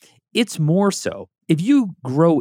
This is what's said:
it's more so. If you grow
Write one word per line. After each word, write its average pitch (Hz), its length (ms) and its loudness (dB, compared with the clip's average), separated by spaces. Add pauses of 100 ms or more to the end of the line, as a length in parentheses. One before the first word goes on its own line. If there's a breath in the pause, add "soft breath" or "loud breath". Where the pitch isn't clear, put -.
(320 soft breath)
it's 214 280 -2
more 180 320 2
so. - 360 -10 (200)
If 151 120 2
you 233 440 0
grow 147 360 2